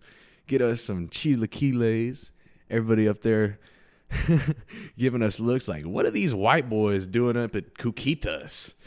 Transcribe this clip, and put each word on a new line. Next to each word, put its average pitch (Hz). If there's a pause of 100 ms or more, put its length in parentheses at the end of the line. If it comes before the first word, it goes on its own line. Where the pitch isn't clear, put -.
(460)
Get 131
us 120
some 87
chilaquiles. 120 (400)
Everybody 110
up 101
there 107 (680)
<laughs> 165 (600)
giving 123
us 107
looks 120
like, 78
"What 92
are 220
these 190
white 123
boys 104
doing 117
up 117
at -
Cuquitas?" - (120)